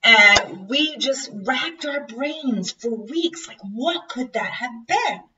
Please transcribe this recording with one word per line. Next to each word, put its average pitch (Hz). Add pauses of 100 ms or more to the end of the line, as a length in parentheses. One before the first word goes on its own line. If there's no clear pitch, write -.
And 208
we 294
just 269
racked 262
our 285
brains 254
for -
weeks, 233
like, -
what 254
could 254
that 196
have 233
been? 403 (160)